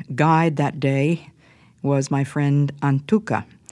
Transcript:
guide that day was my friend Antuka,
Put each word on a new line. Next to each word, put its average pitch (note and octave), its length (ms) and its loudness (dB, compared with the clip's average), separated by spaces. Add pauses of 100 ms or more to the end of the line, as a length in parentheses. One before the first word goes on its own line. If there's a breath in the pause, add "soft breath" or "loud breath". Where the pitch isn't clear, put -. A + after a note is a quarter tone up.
(140)
guide D#3+ 420 2
that C#3+ 220 -2
day C#3 520 -2 (520 loud breath)
was C#3 280 0
my C#3 140 0
friend C#3+ 560 0
Antuka, C#3 640 0 (280 loud breath)